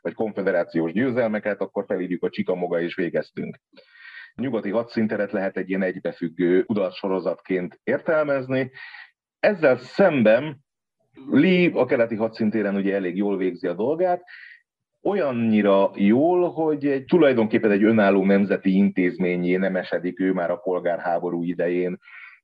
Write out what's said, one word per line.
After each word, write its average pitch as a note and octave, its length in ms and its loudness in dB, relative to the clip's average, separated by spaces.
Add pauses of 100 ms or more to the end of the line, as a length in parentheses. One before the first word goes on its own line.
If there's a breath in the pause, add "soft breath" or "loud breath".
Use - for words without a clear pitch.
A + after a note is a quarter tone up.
vagy - 120 -8
konfederációs F2+ 800 -2
győzelmeket, G#2+ 720 -2
akkor G2 260 -6
felírjuk F2+ 360 -4
a F2+ 60 0
csikamoga F2 520 -4
és E2+ 140 -6
végeztünk. E2 640 -6 (760 loud breath)
A - 60 -8
nyugati A2 280 -4
hadszínteret G#2+ 600 -4
lehet F#2+ 260 -4
egy F#2 120 -6
ilyen F#2+ 120 -2
egybefüggő F2 840 -2
kudarcsorozatként F#2 1200 -4
értelmezni. C3+ 880 -2 (680 loud breath)
Ezzel D#3 380 2
szemben C#3 800 2 (720)
Lee F3 420 4
a B2+ 120 0
keleti A#2 300 0
hadszintéren G#2+ 600 -2
ugye G2 200 -2
elég F2+ 200 -4
jól G2+ 220 -2
végzi F2+ 300 -4
a F2 60 -4
dolgát, E3 500 -2 (800 loud breath)
olyannyira A2+ 920 2
jól, D#3 560 2
hogy D3+ 340 -2
egy, C3+ 200 -2
tulajdonképpen A#2 640 4
egy G2+ 120 2
önálló G2+ 420 4
nemzeti G2 500 2
intézménnyé F2+ 800 2
nemesedik F2+ 640 -4
ő F#2+ 140 0
már F2 180 -2
a F2 60 -4
polgárháború F2 840 -4
idején. F2+ 540 -2 (460 loud breath)